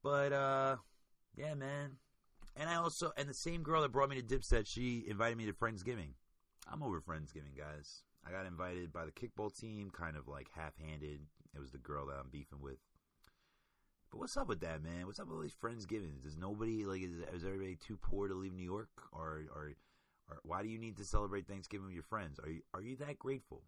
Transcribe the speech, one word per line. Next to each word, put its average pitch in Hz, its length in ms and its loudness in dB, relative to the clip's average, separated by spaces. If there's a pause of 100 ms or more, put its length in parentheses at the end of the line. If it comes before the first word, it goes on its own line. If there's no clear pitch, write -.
But, 143 300 6
uh, 135 440 6 (600)
yeah, 151 180 -2
man. 139 420 -2 (600)
And 156 120 -2
I 170 80 4
also, 170 400 4
and 143 120 0
the 131 60 -4
same 170 280 0
girl 156 200 6
that 135 100 4
brought 139 180 8
me 131 100 0
to 117 60 -4
Dipset, 117 400 8
she 120 400 0
invited 113 320 4
me 113 80 0
to 101 60 2
Friendsgiving. 104 640 0 (560)
I'm 156 120 -2
over 92 180 0
Friendsgiving, 73 560 -6
guys. 73 460 -8 (240)
I 85 60 -6
got 95 120 -2
invited 90 480 -4
by 82 120 -4
the 76 80 -6
kickball - 440 -4
team, 107 340 -6
kind 82 260 -4
of, 65 100 -8
like, 69 260 -10
half-handed. 76 680 -6 (340)
It 73 60 -10
was 67 100 -10
the 67 80 -12
girl 71 280 -4
that 69 120 -4
I'm 67 120 -8
beefing 71 300 -10
with. 67 180 -8 (1300)
But 110 80 -8
what's - 180 -2
up 190 120 2
with 90 120 2
that, 80 220 0
man? 87 240 -4
What's - 140 -8
up 87 80 -8
with 80 80 -6
all 80 60 -4
these 73 120 -6
Friendsgivings? 98 720 -4
Is 76 100 -6
nobody, 104 480 0
like, 95 180 0
is, 90 100 -2 (200)
is 90 120 -4
everybody 95 320 -2
too 104 200 -8
poor 98 300 4
to 95 80 2
leave 95 180 -2
New 92 120 -4
York? 98 260 -2 (220)
Or, 78 320 -4 (100)
or, 76 180 -8 (560)
or 78 140 -10
why 87 200 -2
do 110 60 -2
you 113 100 -4
need 113 180 -6
to 101 80 -8
celebrate 101 420 4
Thanksgiving 98 400 -6
with 92 80 -8
your 82 80 -4
friends? 82 380 -4
Are 76 100 -4
you, 82 120 -4 (120)
are 95 80 -6
you 123 140 -8
that 143 220 -6
grateful? - 500 -6